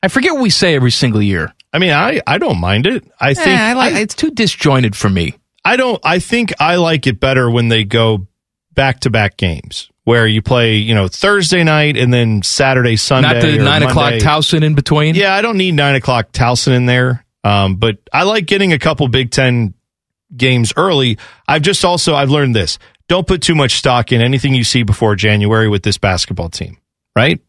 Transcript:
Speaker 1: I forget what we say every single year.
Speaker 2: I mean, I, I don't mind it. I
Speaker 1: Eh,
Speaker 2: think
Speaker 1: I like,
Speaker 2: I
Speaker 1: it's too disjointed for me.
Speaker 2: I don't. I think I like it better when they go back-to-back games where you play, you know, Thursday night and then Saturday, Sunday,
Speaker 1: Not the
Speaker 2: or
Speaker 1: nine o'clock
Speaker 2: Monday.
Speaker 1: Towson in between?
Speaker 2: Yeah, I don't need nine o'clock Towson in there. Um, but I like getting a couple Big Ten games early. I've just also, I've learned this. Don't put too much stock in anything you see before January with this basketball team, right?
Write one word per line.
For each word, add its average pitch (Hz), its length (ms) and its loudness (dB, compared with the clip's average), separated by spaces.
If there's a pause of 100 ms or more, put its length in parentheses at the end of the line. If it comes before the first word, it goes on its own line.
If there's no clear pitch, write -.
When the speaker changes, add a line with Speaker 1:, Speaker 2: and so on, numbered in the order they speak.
Speaker 1:
I 190 40 2
forget 285 260 0
what 269 80 -2
we 226 80 2
say 170 260 2
every 123 160 2
single 110 280 0
year. 98 320 -2 (200)
Speaker 2:
I 151 60 -2
mean, 180 120 0
I, 190 360 0
I 147 120 0
don't 302 200 -2
mind 98 280 0
it. 226 180 -2 (160)
I 131 120 0
Speaker 1:
Eh, - 20 0
Speaker 2:
think 311 140 0 (120)
Speaker 1:
I 220 140 0
like, 254 200 0
Speaker 2:
I 190 60 -2
Speaker 1:
it's 214 140 -6
too 320 160 -4
disjointed 139 680 0
for 104 140 -2
me. 87 240 -2 (280)
Speaker 2:
I 220 140 2
don't. 254 280 -2
I 175 160 0
think 233 380 -4
I 165 180 2
like 165 300 0
it 120 140 -2
better 131 300 0
when 117 180 0
they 110 160 2
go 110 420 0 (460)
back-to-back 123 640 -2
games - 540 -6 (140)
where 117 220 2
you 110 140 0
play, 117 360 0
you 110 180 0
know, 98 140 2
Thursday 185 560 0
night 151 340 2
and 123 160 2
then 110 280 0
Saturday, 127 540 0
Sunday, - 380 2
Speaker 1:
Not - 80 0
the 151 180 2
Speaker 2:
or 135 40 2
Speaker 1:
nine 147 180 2
o'clock 143 300 0
Speaker 2:
Monday. 117 120 -2
Speaker 1:
Towson 151 380 2
in 156 120 2
between? 151 420 0
Speaker 2:
Yeah, 190 180 2
I 196 80 0
don't 226 160 -2
need 185 160 0
nine 143 220 2
o'clock 123 360 -2
Towson 123 400 0
in 123 140 2
there. 123 380 0 (200)
Um, 98 320 2
but 110 220 -2 (140)
I 151 100 0
like 202 240 0
getting 196 260 2
a 151 60 0
couple 151 300 0
Big 123 220 -2
Ten 123 440 0 (600)
games 123 420 0
early. 143 420 0 (300)
I've 151 140 0
just 190 220 0
also, 175 300 0
I've 143 160 0
learned 139 240 0
this. 95 240 -2 (300)
Don't 175 180 0
put 180 160 0
too 170 120 0
much 143 180 2
stock 123 400 0
in 117 100 2
anything 131 320 0
you 123 100 0
see 120 180 0
before 107 320 0
January 107 540 2
with 101 140 -2
this 101 160 -4
basketball 90 500 -4
team, - 300 -12 (360)
right? 147 340 0